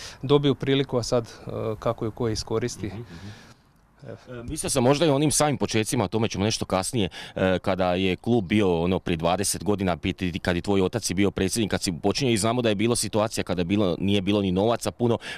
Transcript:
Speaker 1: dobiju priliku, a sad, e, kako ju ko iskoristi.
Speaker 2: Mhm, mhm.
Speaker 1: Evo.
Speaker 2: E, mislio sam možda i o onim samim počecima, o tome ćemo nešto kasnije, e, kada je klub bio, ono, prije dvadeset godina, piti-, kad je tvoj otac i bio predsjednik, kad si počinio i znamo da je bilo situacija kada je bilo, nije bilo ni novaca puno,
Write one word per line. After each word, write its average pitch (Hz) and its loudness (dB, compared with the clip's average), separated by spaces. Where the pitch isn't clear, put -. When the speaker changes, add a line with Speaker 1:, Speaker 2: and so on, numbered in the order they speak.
Speaker 1:
dobiju 143 4
priliku, 135 0
a 113 0
sad, 120 0
e, - -16
kako 117 -2
ju 107 -4
ko 120 -2
iskoristi. 113 -4
Speaker 2:
Mhm, 98 -10
mhm. 90 -16
Speaker 1:
Evo. 120 -16
Speaker 2:
E, 117 -14
mislio 156 -6
sam 131 2
možda 139 6
i 156 6
o 139 4
onim 147 4
samim 147 2
počecima, 110 0
o 92 0
tome 110 0
ćemo 95 -2
nešto 110 0
kasnije, 95 0
e, 92 2
kada 92 0
je 92 2
klub 117 0
bio, 92 4
ono, 90 2
prije 85 -2
dvadeset 87 0
godina, 92 0
piti-, 90 -4
kad 90 0
je 87 0
tvoj 98 2
otac 92 -2
i 90 -4
bio 95 2
predsjednik, 95 -2
kad 92 -2
si 95 -2
počinio 117 0
i 110 2
znamo 117 0
da 117 2
je 107 2
bilo 113 0
situacija 107 -2
kada 90 -2
je 85 -2
bilo, 95 0
nije 98 2
bilo 104 0
ni 95 0
novaca 107 0
puno, 117 0